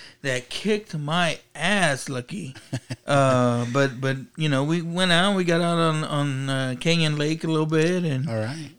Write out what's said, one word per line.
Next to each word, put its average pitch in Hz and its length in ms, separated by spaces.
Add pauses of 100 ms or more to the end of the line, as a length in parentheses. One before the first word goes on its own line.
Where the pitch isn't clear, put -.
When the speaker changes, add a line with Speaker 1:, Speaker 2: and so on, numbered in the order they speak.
(240)
Speaker 1:
that 127 260
kicked 208 480
my 156 420 (160)
ass, 170 540
Lucky. 135 500
Speaker 2:
<laughs> - 60 (420)
Speaker 1:
Uh, 123 680
but, 135 260
but, 135 160 (220)
you 156 100
know, 135 160
we 165 180
went 175 300
out, 185 240
we 185 80
got 170 160
out 170 180
on, 160 280
on, 139 440
uh, 131 300
Canyon 165 380
Lake 156 260
a 170 40
little 156 180
bit 165 400
and 135 240
Speaker 2:
All 113 80
right. 131 420